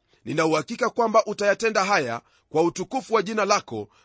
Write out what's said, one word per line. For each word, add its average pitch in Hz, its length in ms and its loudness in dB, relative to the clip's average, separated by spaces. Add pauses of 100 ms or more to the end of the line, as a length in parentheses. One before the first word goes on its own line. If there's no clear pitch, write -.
(240)
nina 156 220 0
uhakika 160 440 0
kwamba 226 360 2
utayatenda 202 580 0
haya 151 360 0 (280)
kwa 156 140 2
utukufu 185 520 -2
wa 220 80 2
jina 214 220 -2
lako, 175 440 -2 (160)